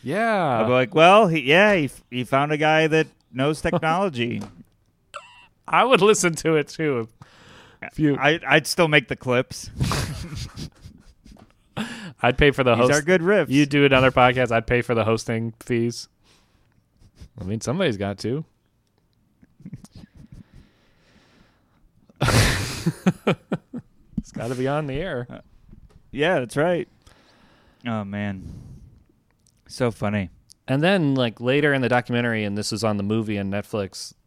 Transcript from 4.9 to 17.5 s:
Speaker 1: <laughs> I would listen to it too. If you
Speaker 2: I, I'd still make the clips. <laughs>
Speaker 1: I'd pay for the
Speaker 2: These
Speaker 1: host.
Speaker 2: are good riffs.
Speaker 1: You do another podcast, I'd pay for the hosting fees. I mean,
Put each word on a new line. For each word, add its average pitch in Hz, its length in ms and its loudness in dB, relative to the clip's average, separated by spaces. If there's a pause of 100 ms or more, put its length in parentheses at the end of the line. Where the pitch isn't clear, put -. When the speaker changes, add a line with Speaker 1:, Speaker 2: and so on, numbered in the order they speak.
Speaker 1:
<laughs> - 640 -20
I 175 160 2
would 247 160 4
listen 196 360 4
to 160 200 0
it 147 100 0
too. 131 420 -4 (760)
If - 180 -12
you 143 160 2
Speaker 2:
I, 147 320 0
I'd 143 180 2
still 170 220 2
make 151 180 2
the - 80 -6
clips. - 600 -4
<laughs> - 20 -14 (2500)
Speaker 1:
I'd 131 160 0
pay 143 140 6
for 131 140 -2
the 120 100 4
Speaker 2:
These 120 140 4
Speaker 1:
host. 139 120 4
Speaker 2:
are - 20 -10
good 175 180 2
riffs. 180 300 2
Speaker 1:
You 143 140 4
do 143 200 2
another 131 260 4
podcast, 123 400 4
I'd 113 160 0
pay 120 160 0
for 120 140 -2
the 110 80 2
hosting 113 560 -2
fees. 117 480 -4 (1300)
I 92 40 -12
mean, 107 160 -6